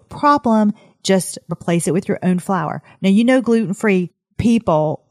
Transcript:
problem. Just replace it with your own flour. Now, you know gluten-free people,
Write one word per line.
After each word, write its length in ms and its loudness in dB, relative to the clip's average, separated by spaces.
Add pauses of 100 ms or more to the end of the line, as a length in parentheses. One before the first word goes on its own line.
problem. 640 2 (300)
Just 360 -2 (140)
replace 340 -2
it 60 -2
with 160 -2
your 140 -4
own 160 0
flour. 440 -6 (200)
Now, 80 2
you 140 4
know 180 2
gluten-free 680 0 (280)
people, 720 0